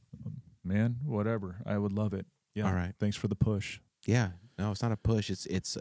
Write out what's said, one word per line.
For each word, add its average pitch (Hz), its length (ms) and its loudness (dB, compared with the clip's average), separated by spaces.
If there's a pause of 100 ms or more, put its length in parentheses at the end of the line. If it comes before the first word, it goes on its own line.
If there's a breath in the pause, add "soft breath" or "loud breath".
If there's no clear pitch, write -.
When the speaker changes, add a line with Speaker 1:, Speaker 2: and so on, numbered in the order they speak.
(640)
Speaker 1:
Man, 110 400 2
whatever. 104 600 -2
I 104 140 0
would 101 140 2
love 104 200 2
it. 95 140 -4 (280)
Yeah. 107 120 0
Speaker 2:
All 95 80 4
right. 90 240 0
Speaker 1:
Thanks 104 180 2
for - 120 -2
the 101 80 0
push. - 420 -4 (260)
Speaker 2:
Yeah. 107 280 4 (260)
No, 104 140 0
it's 98 100 -4
not 117 80 0
a 107 60 0
push. 110 340 2
It's, - 160 -6
it's, - 340 -4